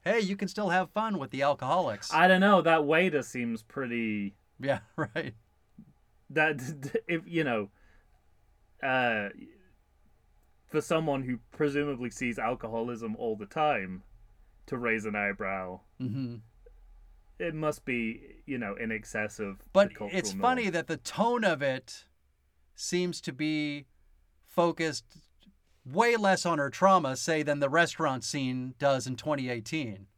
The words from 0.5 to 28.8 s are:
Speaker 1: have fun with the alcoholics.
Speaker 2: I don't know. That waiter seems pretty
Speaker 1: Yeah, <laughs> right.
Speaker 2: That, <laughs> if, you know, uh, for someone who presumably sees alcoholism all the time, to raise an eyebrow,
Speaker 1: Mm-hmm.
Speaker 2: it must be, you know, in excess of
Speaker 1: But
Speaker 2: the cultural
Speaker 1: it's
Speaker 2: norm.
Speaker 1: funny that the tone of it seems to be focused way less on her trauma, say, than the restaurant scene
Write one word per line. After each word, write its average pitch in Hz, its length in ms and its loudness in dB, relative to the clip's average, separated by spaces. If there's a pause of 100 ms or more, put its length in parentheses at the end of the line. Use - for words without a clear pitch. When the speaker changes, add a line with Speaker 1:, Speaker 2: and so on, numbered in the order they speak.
Speaker 1:
have 185 200 2
fun 214 280 -2
with 135 120 -6
the 135 120 -2
alcoholics. 139 720 0
Speaker 2:
I 170 140 8
don't 185 120 8
know. 196 220 8
That 165 240 4
waiter 156 360 4
seems 117 400 -6
pretty 113 720 -4 (260)
Speaker 1:
Yeah, 135 180 0 (100)
<laughs> - 80 -16
right. 156 380 -6 (960)
Speaker 2:
That, 151 300 2 (440)
<laughs> - 40 -18
if, 165 180 -2
you 160 180 0
know, 110 240 0 (1120)
uh, 120 480 0 (1400)
for 156 120 -2
someone 151 440 0
who 127 140 -4 (140)
presumably 143 580 -2
sees 120 280 -4
alcoholism 117 800 -4
all 110 200 -4
the 104 100 -10
time, 104 560 -2 (640)
to 135 120 -6
raise 113 260 0
an 107 120 -4
eyebrow, 98 640 -4 (200)
Speaker 1:
Mm-hmm. 123 360 -6 (1000)
Speaker 2:
it 170 160 -6
must 156 300 -2
be, 120 360 -2 (260)
you 139 120 -6
know, 101 180 -4
in 113 160 -6
excess 107 480 -4
of 98 180 -6 (140)
Speaker 1:
But 196 180 6
Speaker 2:
the - 40 -18
cultural 202 240 -6
Speaker 1:
it's 208 160 -4
Speaker 2:
norm. 196 80 -4
Speaker 1:
funny 240 280 2
that 160 160 -2
the 160 100 -4
tone 233 480 0
of 160 180 2
it 131 420 -4 (680)
seems 180 480 -2
to 156 100 -8
be 147 540 -4 (600)
focused 165 580 0 (840)
way 226 300 4
less 196 280 4
on 165 140 2
her 139 100 0
trauma, 170 480 4
say, 156 280 0
than 147 160 0
the 139 80 2
restaurant 151 560 2
scene 127 560 -4